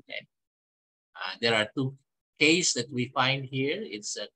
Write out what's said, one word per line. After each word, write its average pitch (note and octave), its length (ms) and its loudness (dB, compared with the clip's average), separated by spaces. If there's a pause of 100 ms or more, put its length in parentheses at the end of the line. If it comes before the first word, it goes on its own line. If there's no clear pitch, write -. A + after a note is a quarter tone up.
Okay. - 240 -12 (920)
Uh, F#2 260 -8
there A#2 120 4
are G#2+ 220 2
two C3+ 200 -2 (440)
k's E3 340 4
that A#2+ 180 -4
we B2 220 -2
find C3+ 320 2
here. C3+ 340 -2
It's, G#2+ 380 -10
uh, G#2 80 -8 (100)